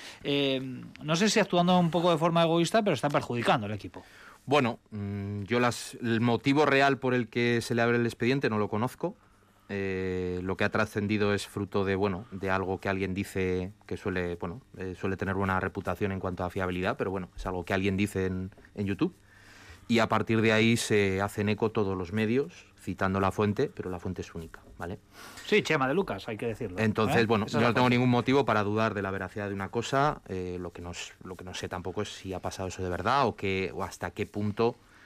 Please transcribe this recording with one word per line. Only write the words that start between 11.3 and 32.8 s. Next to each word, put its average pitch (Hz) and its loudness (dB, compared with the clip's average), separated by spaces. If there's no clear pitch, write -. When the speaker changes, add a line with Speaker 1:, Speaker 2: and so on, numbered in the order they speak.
Speaker 2:
es 98 -4
fruto 101 -2
de, 98 0
bueno, 92 -2
de 95 -6
algo 95 0
que - -4
alguien 95 -2
dice 92 -2
que 95 -8
suele, 90 -4
bueno, 92 -8
eh, 92 -8
suele 95 -4
tener 95 -2
buena 95 0
reputación 95 -4
en 95 -4
cuanto 92 -4
a 90 -2
fiabilidad, 92 -2
pero 101 -2
bueno, 92 -6
es - -10
algo 92 -4
que 101 0
alguien 95 0
dice 98 0
en, 92 -4
en 101 -4
YouTube. 101 0
Y 113 2
a 110 2
partir 110 2
de 110 4
ahí 113 6
se 98 2
hacen 101 -2
eco 107 0
todos 98 0
los 90 -6
medios, 117 -2
citando 95 -2
la 95 4
fuente, 104 0
pero - -8
la 90 -6
fuente 92 -6
es - -14
única, - -12
¿vale? 90 -8
Speaker 1:
Sí, 214 4
Chema 143 0
de 139 0
Lucas, 170 -2
hay 110 -6
que 123 -6
decirlo, 104 -6
Speaker 2:
Entonces, 110 2
Speaker 1:
¿eh? 110 2
Speaker 2:
bueno, 107 2
Speaker 1:
Esa - -8
Speaker 2:
yo 147 2
Speaker 1:
es 143 4
la 123 4
Speaker 2:
no 107 2
tengo 127 4
Speaker 1:
cosa. 123 4
Speaker 2:
ningún 123 4
motivo 127 4
para 107 2
dudar 107 0
de 101 -4
la 95 -2
veracidad 95 -6
de 101 -4
una 98 -6
cosa. 139 0
Eh, 90 -6
lo 87 -8
que - -16
no 87 -10
s-, - -12
lo 92 -12
que - -16
no 90 -14
sé 95 -8
tampoco 90 -6
es 101 -6
si - -10
ha 90 -6
pasado 95 -6
eso 95 -8